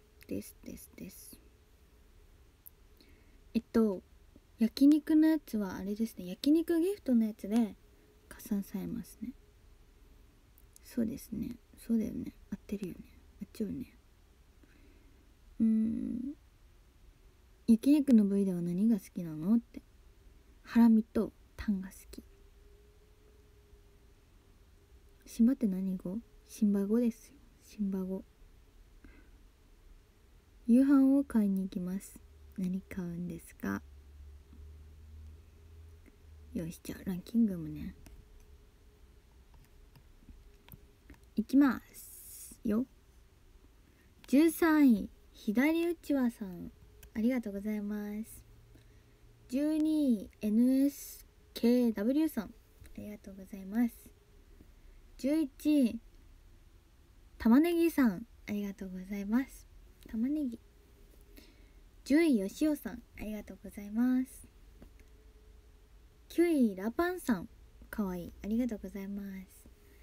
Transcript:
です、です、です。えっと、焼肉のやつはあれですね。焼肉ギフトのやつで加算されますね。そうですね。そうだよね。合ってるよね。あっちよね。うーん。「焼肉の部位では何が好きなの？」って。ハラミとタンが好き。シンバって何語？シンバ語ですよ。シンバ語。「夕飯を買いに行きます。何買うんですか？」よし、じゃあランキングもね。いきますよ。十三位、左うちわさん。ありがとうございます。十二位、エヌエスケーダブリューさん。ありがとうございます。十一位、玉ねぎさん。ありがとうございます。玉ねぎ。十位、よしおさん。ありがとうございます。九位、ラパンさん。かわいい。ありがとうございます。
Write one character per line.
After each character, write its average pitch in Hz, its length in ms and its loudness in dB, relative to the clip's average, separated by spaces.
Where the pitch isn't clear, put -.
で 196 160 -8
す、 - 200 -20
で - 140 -16
す、 - 200 -20
で - 140 -16
す。 - 300 -20
え 233 40 -2
っ - 40 -2
と、 214 300 0
焼 226 280 2
肉 311 300 6
の 311 120 6
や 320 100 4
つ - 200 -8
は 190 180 -4
あ 190 60 -10
れ 202 120 -6
で 226 120 -2
す - 120 -16
ね。 185 80 -12
焼 202 260 0
肉 330 280 2
ギ 381 140 0
フ - 80 -10
ト 254 120 0
の 226 100 4
や 214 100 -4
つ - 140 -10
で 214 280 0
加 - 120 -20
算 196 220 -4
さ - 160 -10
れ 180 80 -6
ま 170 180 -8
す - 180 -20
ね。 247 100 -10
そ - 180 -6
う 220 40 -2
で - 120 -8
す - 140 -18
ね。 - 240 -8
そ - 160 -4
う 226 40 0
だ 214 80 -2
よ - 60 -8
ね。 - 220 -10
合 202 60 -6
っ - 100 -20
て 202 120 -8
る 180 100 -8
よ - 60 -12
ね。 - 60 -16
あ - 20 -12
っ - 80 -16
ち - 100 -10
よ 190 80 -4
ね。 - 260 -12
う 226 60 2
ー - 20 4
ん。 220 680 -2
「焼 233 240 6
肉 285 240 6
の 214 100 8
部 196 140 2
位 202 60 2
で 190 100 0
は 175 60 -2
何 175 280 0
が 220 100 2
好 - 160 -12
き 180 80 -8
な 160 120 -8
の？」 170 220 0
っ 233 40 2
て。 - 220 -12
ハ - 180 2
ラ 233 80 10
ミ 220 140 8
と - 300 -2
タ - 160 -4
ン 190 80 -2
が 190 80 -12
好 - 60 -18
き。 - 120 -18
シ - 160 -2
ン 226 40 8
バ 269 80 4
っ - 20 0
て 233 100 -2
何 190 300 -2
語？ 185 220 -8
シ - 200 -2
ン 202 60 4
バ 196 140 0
語 220 140 2
で 233 100 2
す - 180 -12
よ。 - 60 -20
シ - 200 -12
ン 196 80 -2
バ 190 140 -4
語。 190 200 -8
「夕 247 180 6
飯 277 340 6
を 277 60 2
買 220 220 2
い - 20 0
に 190 140 0
行 190 60 -6
き 185 120 -8
ま 185 180 -6
す。 - 220 -16
何 185 240 -4
買 - 220 -10
う 175 40 -8
ん 175 180 -8
で 165 140 -10
す - 160 -20
か？」 - 260 -8
よ 170 180 -8
し、 - 120 -16
じ - 100 -12
ゃ - 80 -12
あ - 40 -18
ラ 190 100 -6
ン 180 80 -8
キ - 160 -4
ン 233 80 4
グ 190 100 -4
も 160 100 -10
ね。 151 300 -12
い 214 100 -2
き - 120 0
ま 277 240 4
す - 680 -20
よ。 226 220 0
十 320 240 6
三 311 420 4
位、 190 160 0
左 311 560 0
う 339 60 -2
ち - 180 -6
わ 254 180 2
さ 220 140 -10
ん。 175 260 -12
あ 220 60 -4
り 233 100 2
が 254 100 -2
と 220 80 -8
う 196 60 -8
ご 202 60 -8
ざ 214 140 -4
い 208 60 -4
ま 208 420 -8
す。 - 220 -16
十 302 300 -2
二 294 460 0
位、 - 60 -16
エ 214 80 -2
ヌ 254 340 4
エ 285 60 2
ス - 360 -14
ケ 240 340 4
ー 220 60 0
ダ 202 100 -4
ブ 247 80 2
リ 302 120 2
ュ - 20 2
ー - 20 -2
さ 220 140 -6
ん。 - 20 -12
あ - 40 -14
り 208 120 -12
が 208 80 -14
と 196 140 -18
う 190 40 -18
ご 190 100 -18
ざ 202 100 -16
い 190 80 -14
ま 226 240 0
す。 - 220 -12
十 302 240 0
一 294 460 2
位、 226 120 -4
玉 233 220 6
ね 349 140 2
ぎ 339 160 2
さ 262 180 2
ん。 190 180 -4
あ 214 60 -8
り 208 140 -4
が 196 80 -10
と 196 120 -12
う 185 40 -14
ご 185 120 -12
ざ 202 160 -8
い 202 60 -8
ま 226 220 0
す。 - 200 -20
玉 233 220 -4
ね 302 180 -2
ぎ。 233 140 -10
十 302 180 4
位、 269 180 4
よ 196 80 -4
し 311 200 -2
お 294 80 0
さ 196 160 -12
ん。 - 100 -14
あ - 60 -12
り 214 80 -8
が 208 100 -10
と 196 120 -16
う - 100 -20
ご 190 60 -14
ざ 208 100 -14
い 202 100 -14
ま 254 340 2
す。 - 220 -16
九 339 180 2
位、 247 300 2
ラ 196 140 -6
パ 339 200 -2
ン 359 100 -8
さ 240 140 0
ん。 170 140 -6
か 208 140 -4
わ 180 120 -4
い 170 120 -10
い。 - 40 -14
あ 196 40 -12
り 214 120 -2
が 254 80 0
と 226 100 -6
う 196 60 -16
ご 190 60 -12
ざ 196 140 -10
い 196 60 -10
ま 202 140 -10
す。 - 240 -20